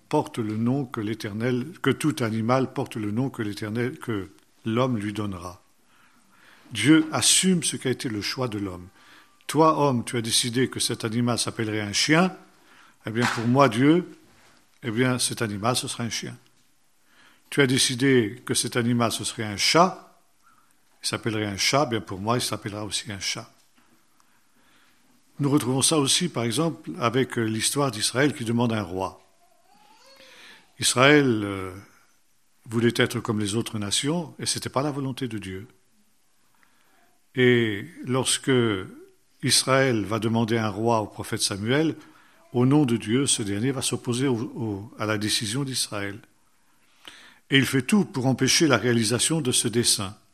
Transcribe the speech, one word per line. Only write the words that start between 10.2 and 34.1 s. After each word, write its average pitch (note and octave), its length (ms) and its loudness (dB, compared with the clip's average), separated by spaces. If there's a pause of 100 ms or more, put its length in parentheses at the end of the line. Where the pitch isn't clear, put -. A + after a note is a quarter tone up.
décidé A#2 480 0
que G#2+ 120 -6
cet - 240 -4
animal A#2+ 340 0
s'appellerait G#2+ 400 -4
un G2+ 140 -6
chien. E3+ 420 4 (680)
Eh A2+ 60 -6
bien, A#2 160 0
pour A#2 200 -2
moi, C3 220 6
Dieu, C#3+ 420 2 (720)
eh B2 80 -6
bien, B2+ 280 0
cet - 220 -2
animal, A2 360 0
ce C3+ 100 -6
sera - 160 -8
un A2+ 60 -4
chien. - 280 -8 (1120)
Tu - 120 2
as C3+ 60 6
décidé B2+ 760 2
que B2 80 -2
cet A2+ 220 -2
animal, A#2+ 380 2
ce G#2+ 100 -6
serait A2 220 -6
un G#2 100 -6
chat. - 640 2 (800)
Il - 60 -6
s'appellerait G#2+ 380 -2
un G2+ 100 -4
chat. C#3 320 2
Eh - 40 -6
bien, A2 100 -2
pour F#2 180 -10
moi, A2+ 180 0
il A#2+ 40 -2
s'appellera G#2 420 -6
aussi G2+ 260 -8
un F#2+ 120 -10
chat. - 280 -8 (1900)
Nous C#3+ 100 2
retrouvons C3 320 2
ça E3 160 2
aussi, C#3+ 300 2
par B2 160 -4
exemple, C#3+ 560 -2
avec, A#2+ 380 2
euh, A#2 60 2
l'histoire A2 480 0
d'Israël A#2+ 420 0
qui A#2+ 100 -8
demande A#2 300 0
un G#2+ 100 -2
roi. F#2 400 -6 (1600)
Israël, C3 640 6
euh, F#2+ 280 -6 (920)
voulait A#2 320 2
être A#2 240 2
comme G#2+ 180 -2
les G2+ 160 -2
autres A2+ 240 -4
nations, C3+ 600 -4